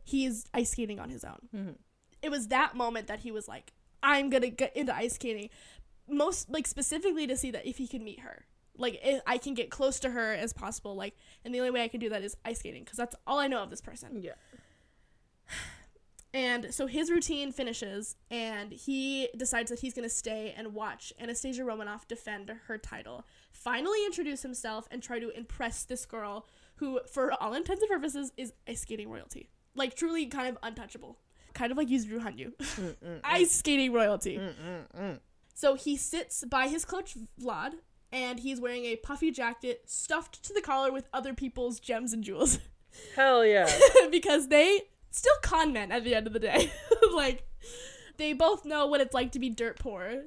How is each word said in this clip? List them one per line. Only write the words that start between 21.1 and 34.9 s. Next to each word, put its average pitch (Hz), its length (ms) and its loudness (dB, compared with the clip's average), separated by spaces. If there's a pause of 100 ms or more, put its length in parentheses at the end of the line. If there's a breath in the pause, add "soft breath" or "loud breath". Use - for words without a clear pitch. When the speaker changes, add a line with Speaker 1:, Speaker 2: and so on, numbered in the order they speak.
Speaker 1:
Anastasia 240 440 -6
Romanoff 220 440 -8
defend 214 420 -10 (160)
her 220 140 -8
title, - 440 -14 (280 soft breath)
finally 330 520 -2
introduce 330 380 -4
himself, 226 480 -8
and 247 140 -12
try 240 160 -6
to 226 100 -8
impress 226 540 -8
this 247 240 -8
girl 214 400 -10 (300 soft breath)
who, 262 300 -2
for 277 260 0
all 226 200 -2
intents 370 300 -2
and 427 80 0
purposes, 285 440 -4
is 247 160 -10 (160)
ice 240 140 -8
skating 220 300 -10
royalty. - 400 -16 (240)
Like, 262 200 -2
truly 320 300 -2
kind 254 220 -6
of 247 160 -6
untouchable. 226 560 -12 (340 soft breath)
Kind 240 180 -2
of 262 60 -4
like 302 120 0
Yuzuru 226 340 0
Hanyu. 196 320 -10
<laughs> - 20 -20
Speaker 2:
Mm, 277 220 -8
mm, 180 160 -6 (100)
mm. 170 180 -10
Speaker 1:
Ice 339 280 4
skating 269 420 2
royalty. 208 440 2
Speaker 2:
Mm, 175 180 -6
mm, 170 440 -12